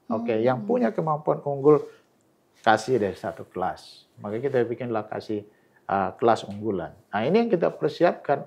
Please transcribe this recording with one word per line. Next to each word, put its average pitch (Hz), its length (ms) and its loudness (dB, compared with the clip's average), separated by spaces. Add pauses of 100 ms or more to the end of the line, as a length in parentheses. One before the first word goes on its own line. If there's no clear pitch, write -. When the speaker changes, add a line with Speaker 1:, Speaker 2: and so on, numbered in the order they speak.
(120)
Speaker 1:
Oke, 113 240 -2
Speaker 2:
Hmm. 110 80 0
Speaker 1:
yang 127 140 2 (100)
punya 233 240 0
kemampuan 156 480 -2
unggul, 143 400 4 (800)
kasih 110 400 2
dari 95 160 0
satu - 320 -10
kelas. - 560 -8 (160)
Makanya 110 240 -6
kita 131 140 0 (100)
bikinlah 117 400 -4
kasih, 104 320 -6 (480)
uh, 95 320 0
kelas 113 240 4
unggulan. 98 480 -6 (160)
Nah, 104 160 -2
ini 220 240 2
yang - 0 -
kita 170 240 2
persiapkan 151 760 0